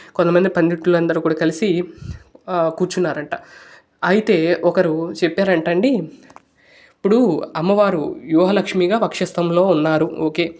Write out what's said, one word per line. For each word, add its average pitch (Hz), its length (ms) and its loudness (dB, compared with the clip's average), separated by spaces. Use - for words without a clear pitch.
కొంతమంది 175 340 2
పండితులందరూ 170 720 0
కూడా 160 140 0
కలిసి, 165 480 -2
ఆ, 170 200 0
కూర్చున్నారంట. 160 640 -4
అయితే 180 600 2
ఒకరు 165 500 0
చెప్పారంట 175 460 0
అండి, 185 200 2
"ఇప్పుడు - 1500 -2
అమ్మవారు 185 680 0
వ్యూహలక్ష్మిగా 185 760 2
వక్షస్థంలో 175 720 0
ఉన్నారు, 160 520 0
ఓకే. 160 400 -2